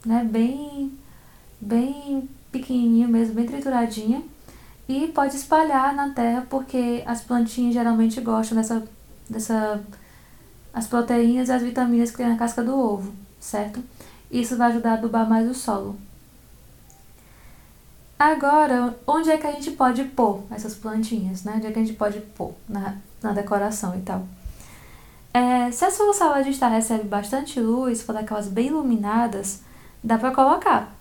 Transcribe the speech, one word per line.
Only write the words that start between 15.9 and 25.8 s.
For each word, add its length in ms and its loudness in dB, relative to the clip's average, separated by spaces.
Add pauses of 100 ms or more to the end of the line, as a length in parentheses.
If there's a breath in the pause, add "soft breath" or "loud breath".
Agora, 800 4 (100)
onde 240 2
é 60 4
que 100 -2
a 60 -2
gente 200 -8
pode 320 2
pôr 460 0
essas 240 -10
plantinhas, 680 -4
né? 140 -6
Onde 100 -2
é 40 -6
que 80 -4
a 60 2
gente 120 -4
pode 240 -2
pôr 340 -12 (140)
na, 260 -6 (280)
na 100 -2
decoração 640 -2
e 40 -6
tal? 240 -6 (1080 loud breath)
É, 360 2
se 140 -2